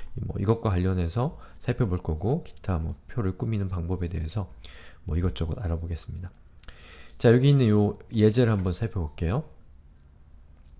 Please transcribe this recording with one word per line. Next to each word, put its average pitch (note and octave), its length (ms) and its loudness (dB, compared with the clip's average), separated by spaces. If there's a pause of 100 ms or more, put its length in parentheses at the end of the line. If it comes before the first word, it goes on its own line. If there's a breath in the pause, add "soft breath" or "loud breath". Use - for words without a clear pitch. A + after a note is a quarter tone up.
(160 loud breath)
이 - 60 -6
뭐 - 180 -6
이것과 A2 300 2
관련해서 F#2 680 0 (220 loud breath)
살펴볼 G#2 360 0
거고 G2 460 -2
기타 - 340 -4
뭐 D#2+ 180 -4 (120)
표를 G#2+ 280 -2
꾸미는 A2 320 -2
방법에 F2+ 420 -4
대해서 E2 440 -6 (520 loud breath)
뭐 D#2+ 120 -2
이것저것 F2 400 -2
알아보겠습니다. E2 720 -6 (840 loud breath)
자, A#2 160 6
여기 C3 160 6
있는 C3+ 180 6
요 G#2 300 4 (160)
예제를 A2 420 6
한번 F#2 180 0
살펴볼게요. F2 720 -2 (1400)